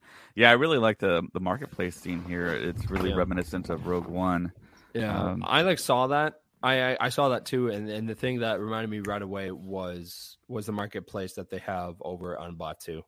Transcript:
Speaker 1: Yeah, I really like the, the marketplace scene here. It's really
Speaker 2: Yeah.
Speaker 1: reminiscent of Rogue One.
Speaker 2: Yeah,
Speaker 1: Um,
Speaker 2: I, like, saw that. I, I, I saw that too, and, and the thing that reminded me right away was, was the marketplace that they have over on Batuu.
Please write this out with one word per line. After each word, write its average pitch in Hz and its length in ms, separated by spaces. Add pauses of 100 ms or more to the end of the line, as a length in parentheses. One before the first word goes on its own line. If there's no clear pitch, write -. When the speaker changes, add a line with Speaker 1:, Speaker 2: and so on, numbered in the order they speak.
(360)
Speaker 1:
Yeah, 117 140
I 120 40
really 147 240
like 110 200
the, 90 240 (100)
the 90 60
marketplace 92 560
scene 87 300
here. 87 240
It's 82 420
really 95 200
Speaker 2:
Yeah. 95 40
Speaker 1:
reminiscent 90 560
of 85 160
Rogue 87 220
One. 87 420 (420)
Speaker 2:
Yeah, 113 240
Speaker 1:
Um, 90 300
Speaker 2:
I, 147 160
like, 180 160
saw 127 300
that. 147 320 (200)
I, 127 340
I, - 80
I 123 80
saw 139 180
that 120 180
too, 123 220
and, 107 200
and 110 200
the 110 80
thing 127 240
that 110 180
reminded 110 320
me 107 80
right 104 240
away 95 300
was, 90 840 (120)
was 107 180
the 113 60
marketplace 101 640
that 95 160
they 92 80
have 90 420
over 87 360
on 85 200
Batuu. 80 520